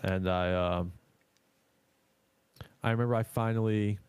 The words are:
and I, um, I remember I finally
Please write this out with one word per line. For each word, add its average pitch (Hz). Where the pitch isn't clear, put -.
and 95
I, 90
um, 87
I 117
remember 120
I 113
finally 110